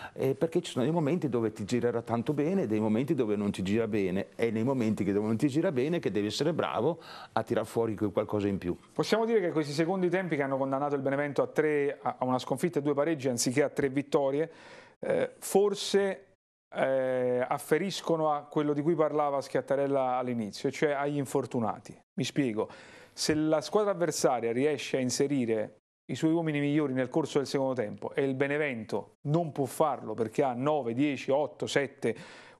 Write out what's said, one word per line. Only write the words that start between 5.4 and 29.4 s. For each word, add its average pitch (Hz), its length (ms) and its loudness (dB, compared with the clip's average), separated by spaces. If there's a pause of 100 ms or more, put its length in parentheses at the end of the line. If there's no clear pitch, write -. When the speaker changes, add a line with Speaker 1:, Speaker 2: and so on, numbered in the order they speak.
Speaker 1:
gira 160 220 2
bene 151 280 0
che 135 100 -2
devi 101 160 0
essere 143 260 0
bravo 113 480 -2 (340)
a 113 100 0
tirar 113 240 -2
fuori 113 280 0
quel 101 160 0
qualcosa 104 360 0
in 98 100 2
più. 87 180 -2 (160)
Speaker 2:
Possiamo 214 340 0
dire 226 140 4
che 175 120 0
questi 147 200 -2
secondi 175 380 0
tempi 175 260 0
che 139 60 0
hanno 135 160 0
condannato 135 380 0
il 139 60 -2
Benevento 139 420 0
a 120 40 2
tre, 147 540 2
a, 123 160 -2
a - 80 -2
una 127 140 2
sconfitta 147 400 -2
e - 20 0
due 143 140 2
pareggi 143 340 0
anziché 123 320 0
a 139 80 4
tre 139 200 0
vittorie, 143 600 0 (500)
eh, - 380 0
forse, 196 920 2 (460)
eh, 127 720 0
afferiscono 156 840 0
a 147 180 -2
quello 147 240 0
di 143 80 0
cui 165 140 2
parlava 147 460 2
Schiattarella 135 720 0
all'inizio, 123 560 -2
cioè 151 180 0
agli 143 280 -2
infortunati. 123 800 -2 (200)
Mi - 80 -2
spiego, 117 440 0 (460)
se - 220 0
la 156 260 2
squadra 208 300 0
avversaria 147 600 0
riesce 135 460 0
a - 20 0
inserire 123 840 0 (300)
i - 40 -4
suoi 160 160 2
uomini 160 280 0
migliori 143 340 2
nel 127 160 0
corso 147 280 0
del 135 80 2
secondo 135 300 0
tempo 104 400 -4
e 147 80 2
il 135 100 0
Benevento 131 840 -2 (100)
non 156 240 0